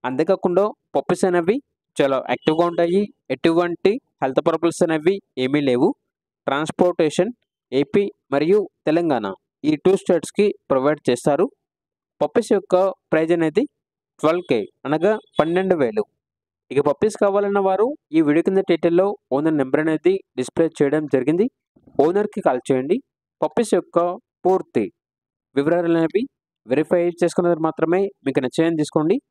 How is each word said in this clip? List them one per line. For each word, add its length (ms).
అంతేకాకుండా 600
పప్పీస్ 320
అనేవి 320
చాలా 280
యాక్టివ్గా 400
ఉంటాయి. 340
ఎటువంటి 640
హెల్త్ 240
ప్రాబ్లమ్స్ 420
అనేవి 300
ఏమీ 240
లేవు. 260
ట్రాన్స్‌పోర్టేషన్ 840
ఏపీ 320
మరియు 300
తెలంగాణ 400
ఈ 140
టూ 180
స్టేట్స్‌కి 520
ప్రొవైడ్ 360
చేస్తారు. 420
పప్పీస్ 300
యొక్క 240
ప్రైస్ 240
అనేది 320
ట్వెల్వ్ 260
కే, 140
అనగా 300
పన్నెండు 420
వేలు. 260
ఇక 120
పప్పీస్ 340
కావాలన్న 440
వారు 260
ఈ 140
వీడియో 240
కింద 180
టైటిల్‌లో 440
ఓనర్ 260
నెంబర్ 260
అనేది 320
డిస్‌ప్లే 360
చేయడం 360
జరిగింది. 400
ఓనర్కి 440
కాల్ 200
చేయండి. 360
పప్పీస్ 320
యొక్క 240
పూర్తి 440
వివరాలు 320
అనేవి 340
verify 320
చేసుకున్న 340
తర్వాత 160
మాత్రమే 360
మీకు 180
నచ్చేయని 400
తీసుకోండి. 360